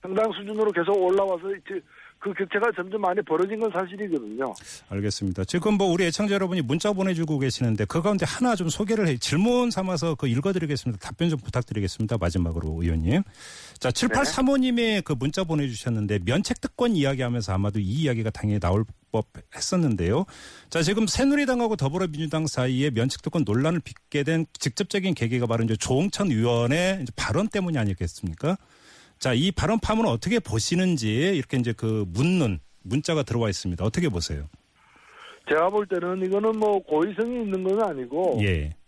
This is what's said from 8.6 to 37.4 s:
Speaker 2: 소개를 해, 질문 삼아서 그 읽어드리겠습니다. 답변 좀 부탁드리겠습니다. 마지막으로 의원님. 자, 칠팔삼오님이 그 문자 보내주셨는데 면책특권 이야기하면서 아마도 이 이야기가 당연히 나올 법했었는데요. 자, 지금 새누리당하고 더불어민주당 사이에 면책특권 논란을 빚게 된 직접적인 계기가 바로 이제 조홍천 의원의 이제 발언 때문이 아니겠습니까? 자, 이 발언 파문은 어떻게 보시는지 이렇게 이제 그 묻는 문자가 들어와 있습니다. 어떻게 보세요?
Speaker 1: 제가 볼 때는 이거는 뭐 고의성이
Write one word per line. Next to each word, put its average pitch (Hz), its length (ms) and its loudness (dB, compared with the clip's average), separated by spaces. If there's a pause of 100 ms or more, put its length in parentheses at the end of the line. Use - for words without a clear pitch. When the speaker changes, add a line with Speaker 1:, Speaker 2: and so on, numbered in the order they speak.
Speaker 2:
소개를 208 400 0
해, 135 80 2
질문 233 560 2
삼아서 170 420 0
그 139 140 -2
읽어드리겠습니다. 143 760 0
답변 - 260 0
좀 151 100 -2
부탁드리겠습니다. 107 760 -2
마지막으로 82 600 0
의원님. 85 420 2 (580)
자, 127 100 0
칠팔삼오님이 247 1120 2
그 151 140 -2
문자 147 240 -2
보내주셨는데 117 800 -2
면책특권 214 720 0
이야기하면서 127 600 0
아마도 98 260 0
이 107 220 -2
이야기가 113 280 0
당연히 104 300 -2
나올 95 240 2 (260)
법했었는데요. 113 1120 0 (460)
자, 170 120 0
지금 208 260 2
새누리당하고 262 680 2
더불어민주당 156 720 -2
사이에 131 440 0
면책특권 131 540 0
논란을 143 360 2
빚게 - 420 -4
된 160 300 2
직접적인 190 640 -2
계기가 120 320 0
바로 113 180 2
이제 110 100 2
조홍천 175 560 0
의원의 120 720 2
이제 120 140 -8
발언 - 320 0
때문이 180 300 -2
아니겠습니까? 98 760 -2 (640)
자, 131 160 0
이 165 180 2
발언 - 260 0
파문은 220 320 2
어떻게 180 300 0
보시는지 160 960 0
이렇게 135 200 -2
이제 120 160 0
그 107 360 -2
묻는 123 500 0 (240)
문자가 151 400 -2
들어와 117 260 0
있습니다. 90 360 -4
어떻게 160 240 0
보세요? 78 400 -4 (1000)
Speaker 1:
제가 160 220 4
볼 208 160 0
때는 185 400 -2
이거는 208 320 2
뭐 208 240 2
고의성이 214 600 0